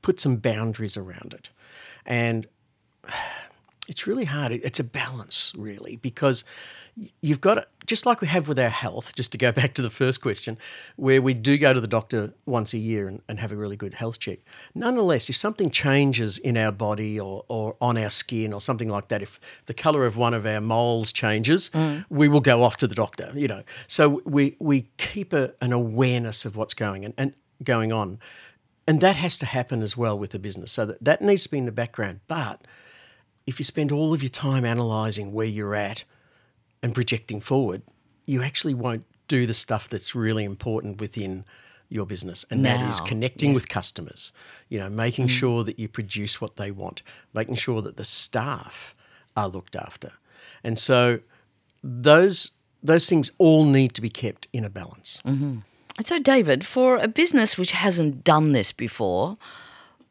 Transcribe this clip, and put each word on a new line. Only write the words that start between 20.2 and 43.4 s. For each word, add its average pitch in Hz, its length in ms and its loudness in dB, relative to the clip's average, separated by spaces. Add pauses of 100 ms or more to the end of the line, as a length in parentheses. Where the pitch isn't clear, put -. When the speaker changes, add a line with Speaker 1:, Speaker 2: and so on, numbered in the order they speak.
Speaker 1:
of 107 100 -4
our 107 160 -2
moles 113 500 0
changes, 113 640 0
Speaker 2:
Mm. 156 360 -2
Speaker 1:
we 151 180 4
will 147 140 6
go 120 220 6
off 113 140 2
to 127 100 0
the 98 80 -4
doctor, - 400 -6
you 143 120 -2
know. 101 160 -8 (240)
So 147 360 4
we, 143 360 2
we 143 280 2 (100)
keep - 360 -8
a, 135 180 0 (100)
an 123 120 0
awareness 120 720 0
of 101 100 -10
what's 110 200 -6
going 98 300 -4
and, 113 120 -12
and 139 160 -2 (300)
going 113 280 0
on. 107 280 -4 (680)
And 156 140 4
that 185 140 6
has 160 240 0
to 139 80 -6
happen 127 340 -4
as 107 160 -6
well 110 200 -2
with 101 140 -8
the 101 80 -8
business. 95 320 -6
So 117 140 0
that, 104 180 -10
that 147 200 2
needs 202 200 4
to - 60 -6
be 151 80 -4
in 131 80 -2
the 117 60 -4
background. 107 560 -6
But 151 340 -6 (840)
if 131 120 -8
you 143 60 -4
spend 147 260 -2
all 156 220 0
of 151 80 -2
your 131 80 -4
time 135 360 0
analysing 110 680 -2
where 110 160 -2
you're 104 280 -4
at 104 280 -6 (800)
and 120 140 -4
projecting 113 440 -4
forward, 110 440 -2 (420)
you 135 160 -2
actually 143 320 -4
won't 120 300 -4 (240)
do 127 180 2
the 113 80 -2
stuff - 360 -2
that's - 260 -6
really 110 280 -2
important 104 580 -6
within 98 440 -8 (440)
your 104 160 -6
business, 92 440 -4
and 131 160 2
that 123 240 0
is 113 100 0
Speaker 2:
Now, 85 60 -10
Speaker 1:
connecting 123 440 -2